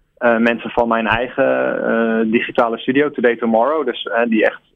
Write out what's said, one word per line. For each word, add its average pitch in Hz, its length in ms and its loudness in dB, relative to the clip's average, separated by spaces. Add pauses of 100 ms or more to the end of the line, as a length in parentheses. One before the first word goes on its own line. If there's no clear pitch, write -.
(180)
eh, 117 200 2
mensen 117 320 0
van 117 180 0
mijn 113 200 0
eigen, 127 800 0
eh, 113 460 0
digitale 117 460 0
studio, 143 340 0
Today 120 240 2
Tomorrow. 120 500 0
Dus, 120 180 -4
eh, 117 260 -2
die 110 160 2
echt - 160 -4 (140)